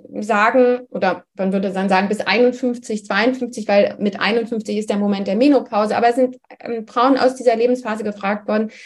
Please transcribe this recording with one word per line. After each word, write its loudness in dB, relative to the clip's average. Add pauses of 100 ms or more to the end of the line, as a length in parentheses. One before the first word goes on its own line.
(220)
sagen, 2
oder -2 (100)
man -2
würde -2
dann -2
sagen, 2
bis -2
einundfünfzig, -2
zweiundfünfzig, -2
weil 2
mit -4
einundfünfzig -2
ist -4
der -2
Moment -2
der -2
Menopause, 2
aber 4
es 2
sind, 0 (240)
ähm, -8
Frauen 2
aus 2
dieser 2
Lebensphase -2
gefragt -4
worden, -2 (140)